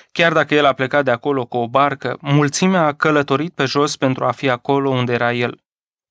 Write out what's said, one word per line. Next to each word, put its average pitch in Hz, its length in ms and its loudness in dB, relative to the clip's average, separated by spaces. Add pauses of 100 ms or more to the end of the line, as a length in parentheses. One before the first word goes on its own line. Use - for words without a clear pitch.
(120)
Chiar 165 200 2
dacă 151 220 0
el 147 100 4
a 139 80 4
plecat 139 320 0
de 131 60 0
acolo 131 360 -2
cu - 100 -6
o 120 120 -2
barcă, 131 520 -2
mulțimea 147 680 0
a 147 60 0
călătorit 147 600 0
pe 139 100 -4
jos 143 320 -2
pentru 131 280 -2
a 127 60 0
fi 135 180 -4
acolo 139 420 0
unde 123 220 0
era 120 200 0
el. 120 320 -4 (460)